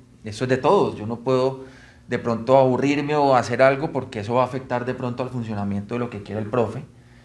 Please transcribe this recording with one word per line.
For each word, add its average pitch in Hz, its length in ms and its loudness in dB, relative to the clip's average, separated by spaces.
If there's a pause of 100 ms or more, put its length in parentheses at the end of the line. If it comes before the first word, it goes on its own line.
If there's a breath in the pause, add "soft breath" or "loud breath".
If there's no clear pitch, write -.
(240)
eso 110 200 -6
es 123 60 -4
de 131 80 4
todos, 131 380 2
yo 107 100 -10
no 117 140 -6
puedo 131 440 0 (440 loud breath)
de 120 100 -2
pronto 120 400 2
aburrirme 143 580 2
o 139 180 4
hacer 120 280 2
algo 139 300 4
porque 120 280 -6
eso 110 140 -4
va 127 80 4
a - 20 2
afectar 123 400 -4
de 127 100 -2
pronto 123 280 -6
al 127 80 -6
funcionamiento 104 640 -4
de 120 60 -4
lo 120 100 -4
que 101 120 -12
quiere 101 200 -6
el 104 60 -8
profe". 120 360 0 (400 soft breath)